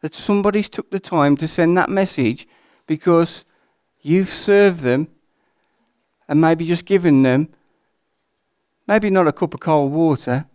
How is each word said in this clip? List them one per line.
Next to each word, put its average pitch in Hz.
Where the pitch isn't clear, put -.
That 156
somebody's 202
took -
the 196
time 143
to 160
send 170
that -
message 165
because 165
you've 180
served 202
them 135
and 147
maybe 165
just 170
given 175
them, 131
maybe 208
not 190
a 147
cup -
of -
cold 147
water 151